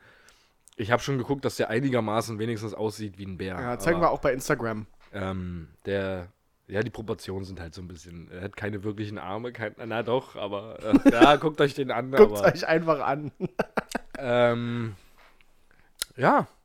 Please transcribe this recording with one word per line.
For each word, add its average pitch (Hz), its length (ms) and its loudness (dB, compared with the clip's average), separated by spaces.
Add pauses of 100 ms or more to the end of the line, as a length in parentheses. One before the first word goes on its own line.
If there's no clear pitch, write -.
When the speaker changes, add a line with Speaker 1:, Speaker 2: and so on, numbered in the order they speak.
(760)
Speaker 1:
Ich 104 140 -2
hab 123 100 4
schon 139 160 -2
geguckt, 135 280 -2
dass 113 120 -2
der 120 120 0
einigermaßen 113 680 0
wenigstens 110 340 -4
aussieht 107 440 -6
wie 98 80 -10
ein 95 120 -10
Bär, 92 220 -6
Speaker 2:
Ja, 123 180 -4
zeigen 170 200 2
Speaker 1:
aber, 170 100 4
Speaker 2:
wir - 40 4
auch 143 100 -2
bei 131 120 2
Instagram. 117 540 -2 (260)
Speaker 1:
ähm, 92 540 -6 (180)
der, 95 440 -2 (380)
ja, 98 140 -2
die 117 80 -2
Proportionen 98 540 -6
sind 90 160 -12
halt 82 160 -12
so 92 60 -14
ein 87 80 -12
bisschen, 85 420 -16
er 90 120 -12
hat 101 120 -8
keine 104 280 -6
wirklichen 104 360 -6
Arme, 107 320 -6
kein, 113 240 -8 (100)
na 110 160 -2
doch, 120 360 -2
aber, 101 420 -8 (260)
äh, 277 40 6
Speaker 2:
<laughs> - 20 6
Speaker 1:
ja, 147 240 8
guckt 151 260 0
euch 139 140 2
den 127 160 -2
an, 123 200 -2
Speaker 2:
Guckt's 135 280 8
Speaker 1:
aber 170 140 6
Speaker 2:
euch - 140 -6
einfach 160 380 2
an. 147 260 -2 (840)
Speaker 1:
Ähm, 120 800 2 (1200)
ja. 185 320 4 (180)